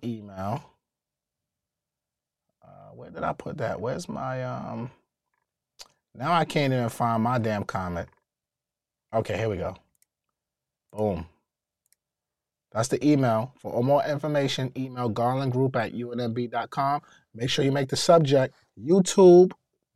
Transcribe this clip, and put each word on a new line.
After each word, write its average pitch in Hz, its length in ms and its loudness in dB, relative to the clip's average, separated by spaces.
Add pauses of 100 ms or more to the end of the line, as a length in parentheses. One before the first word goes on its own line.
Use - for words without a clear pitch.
email. 104 560 -8 (2000)
Uh, 98 320 -20
where 120 160 -20
did - 120 -12
I 160 100 -4
put - 260 -12
that? 117 220 -4
Where's 135 280 -8
my, 131 360 -8
um, 120 460 -10 (1200)
now 139 180 -2
I 165 120 2
can't 143 280 0
even 123 160 0
find 117 340 0
my 120 160 0
damn 107 260 -2
comment. 90 440 -8 (1040)
Okay, 110 240 -2
here 110 120 -4
we 101 80 -4
go. 87 200 -8 (1160)
Boom. 101 340 -4 (1500)
That's 110 160 -2
the - 180 -2
email. 127 520 2
For - 260 -4
more 139 200 2
information, 139 720 -2
email 127 320 -6
garland 120 440 -2
group 131 240 0
at 110 180 -4
U 120 180 -8
N 117 80 -6
M 117 140 -4
B 120 140 -4
dot 117 220 -8
com. 143 300 -2 (320)
Make 120 160 -6
sure 139 160 0
you 135 60 2
make 135 180 -2
the 135 80 -4
subject 139 580 4 (220)
YouTube 180 760 8 (440)